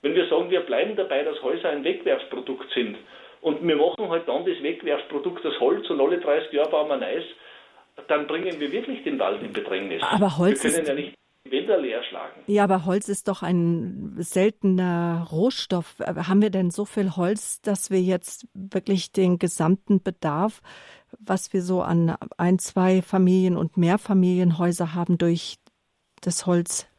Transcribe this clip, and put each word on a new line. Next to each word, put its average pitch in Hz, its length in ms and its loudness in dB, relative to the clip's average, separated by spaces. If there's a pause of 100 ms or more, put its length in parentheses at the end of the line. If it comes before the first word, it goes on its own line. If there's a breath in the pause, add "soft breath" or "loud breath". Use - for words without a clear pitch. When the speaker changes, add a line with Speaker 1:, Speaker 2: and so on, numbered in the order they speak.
Speaker 1:
Wenn 151 100 0
wir 175 140 4
sagen, 175 240 2
wir 180 80 2
bleiben 165 360 -2
dabei, 139 280 0
dass 151 180 -4
Häuser 165 280 -2
ein 143 140 -4
Wegwerfprodukt - 880 -4
sind 107 220 -2 (460 loud breath)
und 165 260 -2
wir 160 80 4
machen 170 340 0
halt 165 180 -2
dann 151 180 -2
das 180 180 -2
Wegwerfprodukt, 156 800 -4
das - 140 -4
Holz, 151 300 2
und 143 120 0
alle 175 180 2
dreißig 151 320 0
Jahre 151 180 0
bauen 151 200 0
wir 139 80 0
Neues, 123 260 -4 (840 loud breath)
dann 147 180 0
bringen 165 340 -4
wir 143 120 -4
wirklich 240 320 -6
den 139 160 -4
Wald 101 240 -2
in - 100 -12
Bedrängnis. 98 500 -4
Speaker 2:
Aber 190 340 2
Holz 175 260 2
Speaker 1:
Wir 233 80 2
können 165 100 0
Speaker 2:
ist 151 60 -2
Speaker 1:
ja 139 80 0
nicht 143 180 -8 (320)
die 131 60 -8
Wälder 180 260 2
leer 123 260 -2
schlagen. - 440 -12
Speaker 2:
Ja, 202 160 4
aber 185 220 2
Holz 196 240 0
ist - 180 -4
doch 190 160 -4
ein 170 760 -2
seltener 180 1120 0
Rohstoff. 175 680 -2
Haben 185 420 2
wir 214 80 4
denn 185 220 0
so 202 140 -4
viel 190 300 -2
Holz, 185 460 -2
dass 202 300 -2
wir 190 80 4
jetzt 180 540 -2
wirklich 190 580 -2
den 180 260 4
gesamten 180 640 2
Bedarf, 175 600 -2 (580 loud breath)
was 190 340 -4
wir 190 80 2
so 180 200 0
an 170 360 2 (200)
ein-, 180 220 4
zwei 185 440 2
Familien- 185 540 4
und - 200 -2
Mehrfamilienhäuser 175 1160 2
haben, 175 240 0
durch 170 380 0 (680)
das - 240 -4
Holz 175 520 0